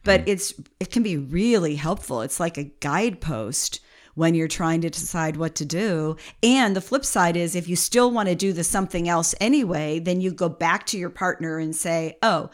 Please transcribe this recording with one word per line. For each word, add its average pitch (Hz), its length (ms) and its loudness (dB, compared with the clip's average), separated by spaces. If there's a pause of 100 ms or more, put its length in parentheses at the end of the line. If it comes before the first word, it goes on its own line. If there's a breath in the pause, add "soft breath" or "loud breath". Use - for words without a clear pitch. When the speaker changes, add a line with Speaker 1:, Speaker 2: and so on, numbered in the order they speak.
Speaker 1:
but 190 180 6
Speaker 2:
Mm. - 80 -6
Speaker 1:
it's, 196 240 -2 (260)
it 185 100 -6
can 240 140 2
be 185 140 0
really 165 580 2
helpful. 147 460 -4
It's 139 180 -4
like 170 180 -2
a 143 60 -4 (160)
guidepost 147 1040 -2 (340 soft breath)
when 165 200 4
you're 160 120 2
trying 165 340 0
to 165 80 -2
decide 160 480 -4
what 160 180 -4
to 156 100 -4
do. 160 500 -2 (260 loud breath)
And 233 340 4
the 190 60 -2
flip 269 220 -2
side 175 320 2
is, 170 200 -2
if 170 120 -6
you 175 80 -2
still 247 360 4
want 214 180 0
to 175 60 2
do 190 180 0
the 170 100 -4
something 175 460 -2
else 170 320 2
anyway, 175 580 2
then 180 220 0
you 185 100 0
go 170 180 0
back 165 380 0
to 214 100 -4
your 175 120 -4
partner 165 500 -2
and 160 160 -4
say, 165 480 -2
"Oh, 190 300 2